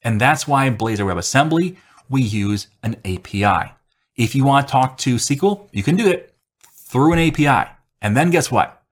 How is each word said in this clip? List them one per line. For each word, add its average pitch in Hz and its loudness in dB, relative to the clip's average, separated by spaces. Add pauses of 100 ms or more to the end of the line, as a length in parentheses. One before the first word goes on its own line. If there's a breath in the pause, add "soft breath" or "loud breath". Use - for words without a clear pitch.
And 110 -2
that's 139 0
why 135 0
in 123 -2
Blazor 110 -2
WebAssembly, 156 -2 (320 soft breath)
we 131 0
use 104 -2 (140)
an 113 -6
A 92 -6
P 101 -6
I. 92 0 (440)
If 117 -2
you 135 2
want 139 2
to - -12
talk 131 0
to 123 -2
S - -4
Q 143 -2
L, 196 -2
you 101 -6
can 147 0
do 220 2
it - -2 (560)
through 147 2
an 165 2
A 165 2
P 147 0
I. 123 2 (320)
And 107 0
then 165 2
guess 165 0
what? 98 -2